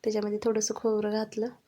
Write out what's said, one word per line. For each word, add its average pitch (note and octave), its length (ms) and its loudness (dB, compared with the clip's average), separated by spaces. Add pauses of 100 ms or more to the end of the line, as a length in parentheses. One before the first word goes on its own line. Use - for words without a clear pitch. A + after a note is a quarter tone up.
त्याच्यामध्ये G#3+ 400 0
थोडंसं G#3+ 300 2
खोबरं G#3+ 380 0
घातलं. G#3+ 340 -2 (220)